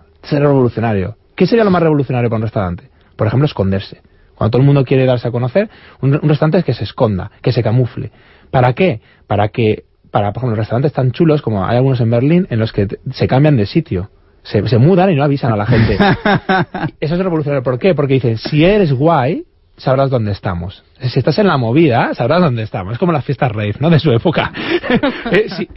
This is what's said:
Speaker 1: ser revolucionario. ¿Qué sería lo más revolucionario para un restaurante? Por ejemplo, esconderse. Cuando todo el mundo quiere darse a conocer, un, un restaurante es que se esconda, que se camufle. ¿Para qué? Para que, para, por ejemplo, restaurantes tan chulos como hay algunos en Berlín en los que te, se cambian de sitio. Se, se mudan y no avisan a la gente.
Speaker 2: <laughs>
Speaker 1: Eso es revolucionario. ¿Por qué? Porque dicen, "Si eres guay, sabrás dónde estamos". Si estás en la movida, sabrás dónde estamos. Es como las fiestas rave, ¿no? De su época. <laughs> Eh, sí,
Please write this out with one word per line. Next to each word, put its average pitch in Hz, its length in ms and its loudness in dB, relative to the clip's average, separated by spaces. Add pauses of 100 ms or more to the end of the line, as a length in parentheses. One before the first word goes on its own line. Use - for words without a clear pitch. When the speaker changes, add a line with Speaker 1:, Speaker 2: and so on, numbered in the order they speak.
(220)
Speaker 1:
ser 147 180 -2
revolucionario. 117 760 0 (180)
¿Qué 180 140 2
sería 233 160 2
lo 202 80 2
más 175 100 2
revolucionario 135 480 0
para 113 60 -2
un 110 60 -2
restaurante? 95 480 -6 (260)
Por - 100 0
ejemplo, 127 200 2
esconderse. 98 560 -4 (320)
Cuando 110 180 -2
todo 123 100 2
el 139 40 4
mundo 143 180 4
quiere 131 200 2
darse 127 240 0
a - 20 -4
conocer, 127 380 -2 (320)
un, 135 200 2
un 151 80 0
restaurante 156 300 2
es 175 60 0
que 135 100 -2
se - 100 -6
esconda, 98 460 -2 (120)
que 127 100 0
se 117 100 0
camufle. 117 480 -2 (400)
¿Para 127 220 2
qué? 170 280 0 (280)
Para 104 200 0
que, 107 360 -2 (260)
para, 104 220 -2
por 120 80 -10
ejemplo, 120 160 -4
restaurantes 117 380 -2
tan 127 180 0
chulos 151 300 2
como 101 220 -2
hay 117 120 0
algunos 127 240 0
en 117 100 0
Berlín 147 400 2
en 117 80 -2
los 110 140 -2
que 101 140 0
te, - 120 -10 (140)
se 104 160 -2
cambian 143 280 4
de 101 100 0
sitio. 101 440 -4 (320)
Se, 107 240 -2
se 110 120 2
mudan 180 340 4
y - 20 2
no 139 80 2
avisan 139 300 0
a 107 40 0
la 104 100 -2
gente. - 300 2
Speaker 2:
<laughs> 190 1040 -2
Speaker 1:
Eso 156 140 -4
es 175 60 -2
revolucionario. 151 420 -2
¿Por 127 160 -2
qué? 185 160 2
Porque 135 200 0
dicen, 117 240 0
"Si 151 260 0
eres 190 280 4
guay, 156 520 0 (320)
sabrás 135 340 0
dónde 110 220 -2
estamos". 90 500 -8 (260)
Si 131 100 -2
estás 135 200 0
en 208 80 2
la 165 100 2
movida, 135 580 2
sabrás 151 260 0
dónde 123 220 0
estamos. 104 300 -8
Es 120 60 -8
como 175 140 0
las 143 120 -4
fiestas 135 280 -2
rave, 104 280 -4
¿no? 151 100 2
De 165 80 4
su 147 140 2
época. 135 440 0
<laughs> - 60 -10 (680)
Eh, 233 140 0 (100)
sí, 180 100 -8 (100)